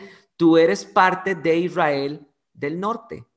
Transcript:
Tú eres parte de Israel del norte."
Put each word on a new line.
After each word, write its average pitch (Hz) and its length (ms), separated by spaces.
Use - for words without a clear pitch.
Tú 165 200
eres 170 280
parte 185 500
de 160 220
Israel 151 720
del 147 260
norte." 196 580